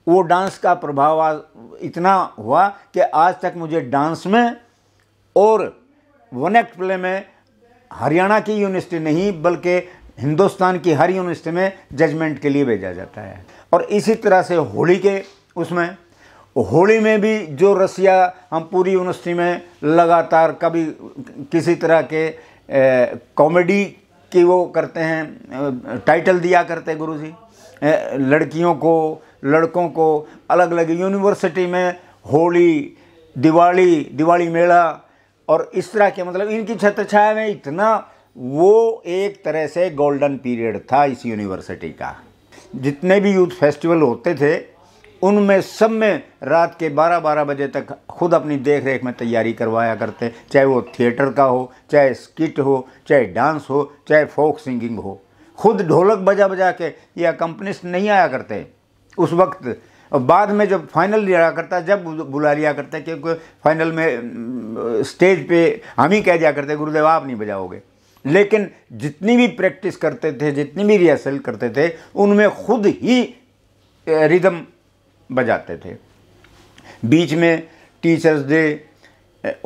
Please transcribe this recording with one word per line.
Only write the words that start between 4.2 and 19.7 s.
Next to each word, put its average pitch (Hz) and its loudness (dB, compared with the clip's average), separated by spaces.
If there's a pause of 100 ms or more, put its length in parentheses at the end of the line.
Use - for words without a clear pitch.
में 233 0 (800)
और 202 2 (540)
वन 165 0
एक्ट 175 0
प्ले 190 -4
में 185 -6 (640)
हरियाणा 185 2
की 208 -4
यूनिवर्सिटी 190 -4
नहीं 160 -2
बल्कि 175 0 (300)
हिंदुस्तान 180 0
की 160 0
हर 160 2
यूनिवर्सिटी 180 -6
में 190 -2 (200)
जजमेंट 156 -2
के 147 -4
लिए 139 0
भेजा 98 -2
जाता 92 -16
है। 98 -18 (260)
और 170 4
इसी 208 0
तरह 190 2
से 180 -4
होली 151 0
के 196 0 (340)
उसमें, 175 -4 (600)
होली 165 2
में 214 2
भी 214 -2
जो 165 2
रसिया 185 2 (160)
हम 165 -6
पूरी 185 0
यूनिवर्सिटी 180 -2
में 175 -2 (220)